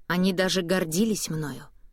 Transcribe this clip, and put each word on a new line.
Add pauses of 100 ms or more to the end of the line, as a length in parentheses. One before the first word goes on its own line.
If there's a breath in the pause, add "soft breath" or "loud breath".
Они
даже
гордились
мною. (300)